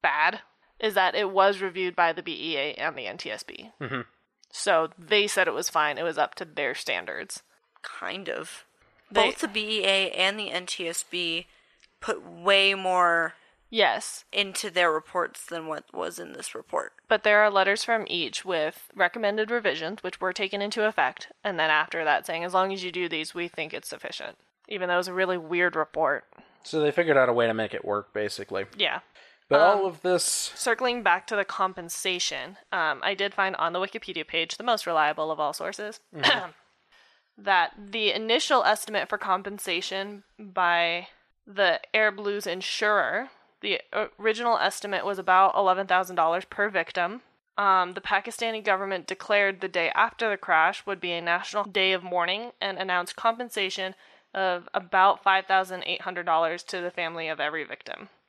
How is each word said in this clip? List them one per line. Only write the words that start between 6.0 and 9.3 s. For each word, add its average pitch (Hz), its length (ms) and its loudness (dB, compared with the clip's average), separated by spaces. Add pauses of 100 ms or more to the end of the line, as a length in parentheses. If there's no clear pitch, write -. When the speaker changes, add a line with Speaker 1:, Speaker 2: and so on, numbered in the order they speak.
Speaker 1:
was 160 140 -4
up - 180 0
to 185 80 -10
their 147 300 -4
standards. - 680 -8 (420)
Speaker 3:
Kind 170 440 -10
of. 65 360 -10 (460)
Speaker 1:
They 202 200 4